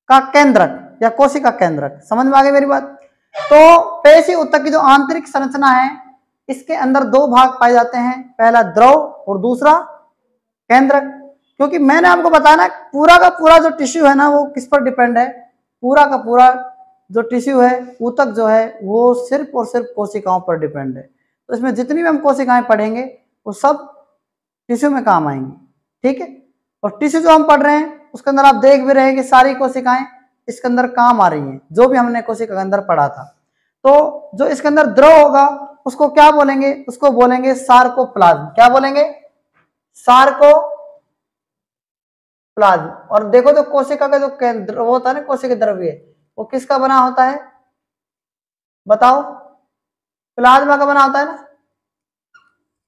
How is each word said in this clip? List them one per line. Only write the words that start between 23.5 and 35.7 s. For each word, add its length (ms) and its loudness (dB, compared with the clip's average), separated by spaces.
सब 520 -6
टिश्यू 220 -2
में 140 -6
काम 240 0
आएंगी, 240 -10
ठीक 160 -2
है। 220 -18
और 180 -8
टिश्यू 200 -2
जो 100 0
हम 160 4
पढ़ 160 2
रहे 140 0
हैं, 380 -8
उसके 160 -8
अंदर 140 0
आप 120 6
देख 240 2
भी 120 -2
रहे 140 2
हैं 100 0
कि 80 -4
सारी 300 2
कोशिकाएं 520 -4
इसके 200 -10
अंदर 200 -2
काम 320 0
आ 80 4
रही 120 -4
हैं, 200 -14
जो 160 2
भी 100 0
हमने 240 -4
कोशिका 320 -10
के 60 -6
अंदर 220 -4
पढ़ा 260 -2
था। 160 -14
तो 500 0
जो 120 -4
इसके 220 -6
अंदर 200 0
द्रव 300 6
होगा, 280 4